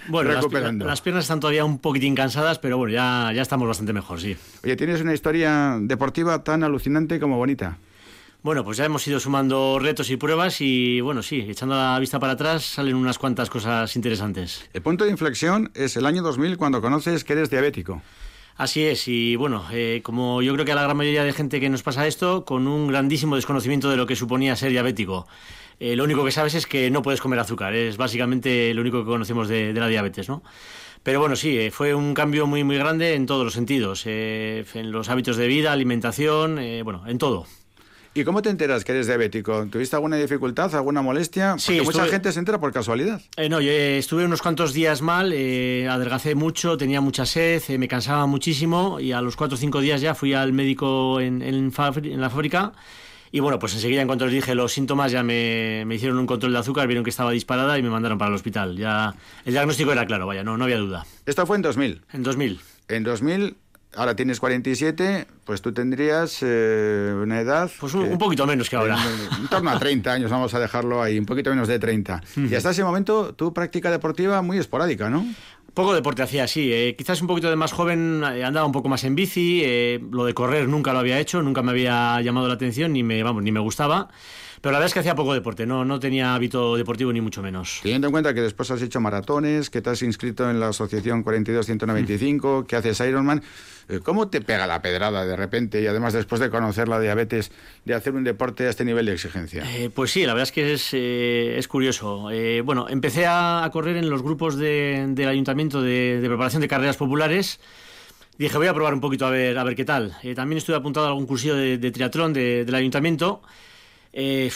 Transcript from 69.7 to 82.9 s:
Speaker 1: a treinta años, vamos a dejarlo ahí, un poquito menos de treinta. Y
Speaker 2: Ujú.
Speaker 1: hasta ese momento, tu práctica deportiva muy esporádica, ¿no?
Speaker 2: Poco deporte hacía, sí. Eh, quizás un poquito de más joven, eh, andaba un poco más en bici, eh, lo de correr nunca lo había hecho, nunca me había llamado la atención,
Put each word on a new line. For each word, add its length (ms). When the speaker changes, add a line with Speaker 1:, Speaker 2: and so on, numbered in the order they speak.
Speaker 1:
a 80
treinta 340
años, 180
vamos 220
a 60
dejarlo 420
ahí, 180
un 60
poquito 240
menos 180
de 120
treinta. 420
Y 120
Speaker 2:
Ujú. 80
Speaker 1:
hasta 160
ese 120
momento, 500
tu 200
práctica 380
deportiva 500
muy 160
esporádica, 520
¿no? 160
Speaker 2:
Poco 200
deporte 300
hacía, 240
sí. 240
Eh, 260
quizás 240
un 60
poquito 220
de 80
más 160
joven, 500
eh, 220
andaba 200
un 60
poco 160
más 160
en 120
bici, 480
eh, 360
lo 140
de 100
correr 360
nunca 240
lo 60
había 200
hecho, 220
nunca 220
me 80
había 500
llamado 260
la 60
atención, 400